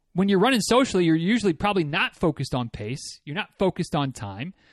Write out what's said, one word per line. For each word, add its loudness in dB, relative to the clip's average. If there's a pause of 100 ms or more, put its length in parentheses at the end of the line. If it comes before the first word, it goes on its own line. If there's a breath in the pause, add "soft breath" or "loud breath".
(140)
when 2
you're 4
running 4
socially, 2
you're 4
usually 0
probably 0
not -2
focused -2
on -4
pace. -10
You're -10
not -6 (100)
focused 0
on -2
time. -10 (180 soft breath)